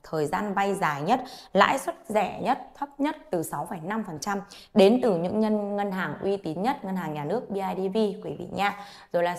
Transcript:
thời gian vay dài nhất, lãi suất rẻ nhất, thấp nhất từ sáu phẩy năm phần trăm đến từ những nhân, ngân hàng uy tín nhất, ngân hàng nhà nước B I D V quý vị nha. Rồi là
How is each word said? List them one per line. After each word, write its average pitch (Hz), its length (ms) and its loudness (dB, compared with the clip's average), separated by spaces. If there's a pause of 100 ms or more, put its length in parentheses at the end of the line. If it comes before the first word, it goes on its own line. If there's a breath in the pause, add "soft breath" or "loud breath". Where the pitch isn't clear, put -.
thời 156 220 -2
gian 196 280 -2
vay 196 220 2
dài 151 260 0
nhất, 233 220 2 (300 loud breath)
lãi 202 260 6
suất - 160 -6 (120)
rẻ 208 340 0
nhất, 240 180 0 (160)
thấp 285 220 -8
nhất 294 200 0 (140)
từ 165 120 0
sáu 151 220 -6
phẩy 180 140 -8
năm 208 280 -4
phần 156 120 -8
trăm 202 220 -4 (320 loud breath)
đến 208 300 8
từ 208 140 4
những 180 220 0
nhân, 208 360 0
ngân 202 160 -2
hàng 180 300 -4
uy 196 160 0
tín 165 240 -4
nhất, 254 240 -2
ngân 190 100 -4
hàng 160 180 -4
nhà 147 100 -6
nước 208 260 -4
B 208 60 -6
I 190 340 -2
D 190 40 -8
V 220 40 0
quý 190 420 -2
vị 180 140 -10
nha. 196 320 -2 (280 loud breath)
Rồi 175 100 2
là 175 160 0